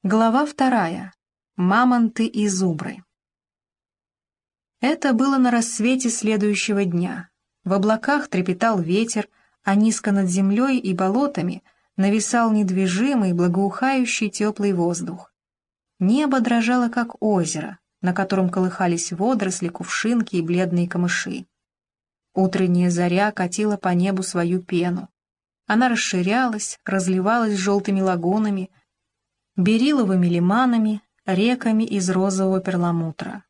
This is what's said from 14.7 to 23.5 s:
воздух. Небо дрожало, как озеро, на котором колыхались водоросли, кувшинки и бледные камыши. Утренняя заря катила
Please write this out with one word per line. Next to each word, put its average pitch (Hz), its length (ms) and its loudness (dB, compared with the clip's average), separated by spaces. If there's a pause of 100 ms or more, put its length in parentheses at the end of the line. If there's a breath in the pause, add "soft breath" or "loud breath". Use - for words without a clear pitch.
воздух. 175 600 -4 (640)
Небо 262 420 2
дрожало, 233 480 0
как 233 340 -6
озеро, 180 560 -2 (220)
на 180 100 0
котором 190 380 0
колыхались 180 640 -2
водоросли, 190 560 -2
кувшинки 220 680 -2
и 175 60 0
бледные 175 480 0
камыши. 175 560 -4 (880)
Утренняя 180 560 2
заря 175 420 0
катила 202 460 -2